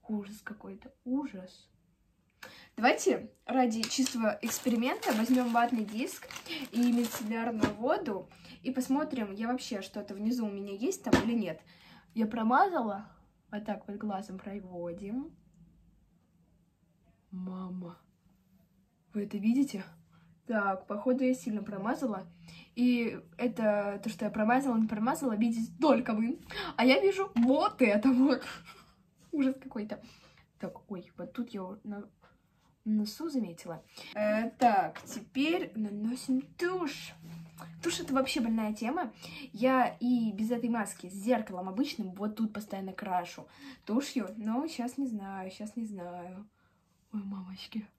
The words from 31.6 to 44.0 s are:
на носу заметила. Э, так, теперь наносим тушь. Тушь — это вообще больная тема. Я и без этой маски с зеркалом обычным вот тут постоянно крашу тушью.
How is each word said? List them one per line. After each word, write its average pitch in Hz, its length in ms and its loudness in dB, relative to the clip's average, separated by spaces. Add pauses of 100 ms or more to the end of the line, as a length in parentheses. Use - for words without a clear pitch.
на 202 200 -8 (800)
носу 214 440 0
заметила. 175 540 -4 (320)
Э, 214 360 2
так, 196 520 4
теперь 294 760 -2
наносим 220 640 -2 (160)
тушь. 349 540 -2 (720)
Тушь — 339 180 0
это 277 140 -2
вообще 269 260 2
больная 220 340 2
тема. 247 380 -2 (400)
Я 254 480 4
и 233 320 2
без 220 180 -2
этой 240 180 0
маски 208 400 -2
с 185 40 -12
зеркалом 202 560 0
обычным 196 460 -2
вот 208 220 -4
тут 214 160 -2
постоянно 196 400 -8
крашу 180 560 -4 (360)
тушью. 214 520 -2